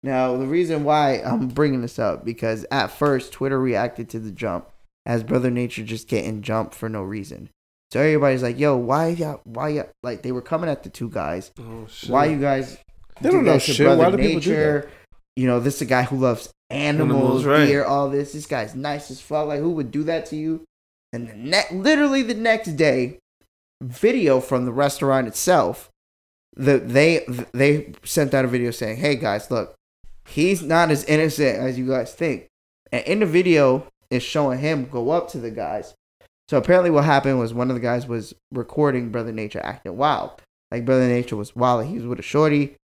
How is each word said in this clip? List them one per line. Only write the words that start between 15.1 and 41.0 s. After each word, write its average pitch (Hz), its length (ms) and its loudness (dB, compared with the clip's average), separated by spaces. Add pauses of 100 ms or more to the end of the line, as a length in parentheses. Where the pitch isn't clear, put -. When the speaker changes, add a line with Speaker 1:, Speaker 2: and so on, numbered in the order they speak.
Speaker 1:
You 127 100 0
know, 123 140 2
this 135 160 -2
is - 60 -6
a 131 40 -4
guy 127 160 2
who 135 140 -2
loves 127 340 0 (200)
animals, 147 500 2
Speaker 2:
Animals, 131 240 2
right. 143 220 6
Speaker 1:
deer, 143 180 4
all 139 260 0
this. 139 220 -4
This 147 140 -14
guy's 110 280 -6
nice 143 380 -8
as 131 80 -16
fuck. 151 260 -4
Like, 143 140 -4
who 160 120 0
would 143 200 -4
do 151 120 -2
that 160 220 -4
to 151 100 -10
you?" 160 280 -4 (480)
And 120 160 -10
the 110 60 -16
ne-, 165 460 -2
literally 277 420 4
the 233 120 -2
next 220 420 0
day, 135 440 2 (600)
video 139 600 2
from 127 240 -2
the 120 80 -4
restaurant 135 560 0
itself, 127 600 0 (680)
the, 131 220 4
they, 143 460 4 (280)
they 147 400 2 (120)
sent 139 300 0
out 135 100 4
a 127 40 0
video 120 240 -2
saying, 110 240 -6
Hey 143 180 0
guys, 160 380 -4
look, 110 220 -4 (520)
he's 170 360 0
not 165 280 2
as 143 140 0
innocent 151 540 2
as 127 200 -4
you 127 100 -4
guys 127 260 -2
think. 147 320 -4 (460)
And 120 140 -4
in 202 140 0
the 214 60 2
video, 156 600 4 (240)
it's 123 140 -2
showing 135 340 -2
him 147 320 -2
go 123 200 -2
up 170 200 0
to - 80 -10
the 117 120 -8
guys. 104 440 -8 (540)
So - 100 0
apparently 180 320 4
what 147 140 4
happened 139 340 4
was 117 160 -2
one 123 160 -2
of 131 40 0
the 120 60 -4
guys 120 260 -2
was 117 280 -8 (180)
recording 127 580 -2
Brother 117 220 -6
Nature 110 300 -8
acting - 340 -10
wild. - 440 -2 (300)
Like, 120 140 -6
Brother 127 240 4